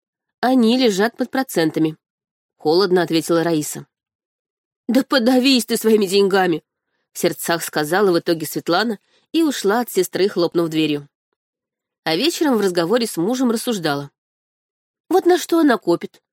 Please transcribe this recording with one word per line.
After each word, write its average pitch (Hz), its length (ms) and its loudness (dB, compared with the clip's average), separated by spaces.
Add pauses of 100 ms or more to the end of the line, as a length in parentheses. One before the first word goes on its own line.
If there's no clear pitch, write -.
(420)
Они 247 360 2
лежат 220 380 0
под 247 160 -6
процентами», 160 640 -2 (600)
холодно 180 440 2
ответила 165 420 0
Раиса. 151 440 -4 (1000)
«Да 254 160 2
подавись 254 600 2
ты 233 120 -4
своими 214 280 2
деньгами!» 185 580 0 (480)
в - 60 -20
сердцах 170 460 -2
сказала 180 480 0
в 170 80 2
итоге 165 260 -2
Светлана — 190 540 -4 (320)
и 330 120 0
ушла 233 380 0
от 233 80 -8
сестры, 180 400 -2
хлопнув 170 400 -2
дверью. 151 400 -2 (920)
А 160 120 -2
вечером 277 420 0
в 202 40 0
разговоре 190 440 0
с - 120 -8
мужем 240 340 0
рассуждала. 160 580 -4 (1000)
«Вот 359 160 2
на 349 120 4
что 330 220 -2
она 285 180 4
копит? - 560 -4